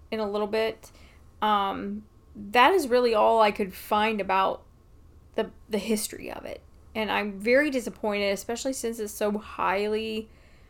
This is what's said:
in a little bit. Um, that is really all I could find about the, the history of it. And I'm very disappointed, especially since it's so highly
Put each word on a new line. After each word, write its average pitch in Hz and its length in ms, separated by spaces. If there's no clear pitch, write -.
in 220 100
a 208 80
little 208 180
bit. 220 440
Um, 202 600
that 240 380
is 320 140
really 240 260
all 220 280
I 208 100
could 202 220
find 214 480
about 190 420
the, 214 140
the 214 80
history 208 540
of - 140
it. - 160
And 214 180
I'm 202 280
very 254 300
disappointed, 208 600
especially 233 420
since 233 260
it's 208 140
so 208 240
highly 214 920